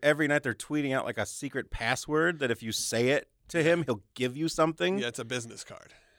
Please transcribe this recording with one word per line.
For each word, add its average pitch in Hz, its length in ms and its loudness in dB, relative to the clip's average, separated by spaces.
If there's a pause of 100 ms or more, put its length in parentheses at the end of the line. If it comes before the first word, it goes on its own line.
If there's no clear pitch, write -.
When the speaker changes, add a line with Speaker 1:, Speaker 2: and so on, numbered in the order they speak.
Speaker 1:
every 147 240 4
night 147 160 2
they're 120 100 -2
tweeting 143 420 -2
out, 135 100 0
like, 123 120 -4
a 104 80 0
secret - 460 -8
password 151 680 0
that 127 120 2
if 113 100 -2
you 113 100 -4
say 120 380 2
it 143 200 2 (180)
to 165 160 0
him, 170 220 4
he'll 113 180 -2 (100)
give 127 240 -2
you 160 120 0
something. 165 500 2
Speaker 2:
Yeah, 120 80 -2
it's 117 120 -6
a 117 60 -8
business 113 380 -6
card. - 300 -18 (260)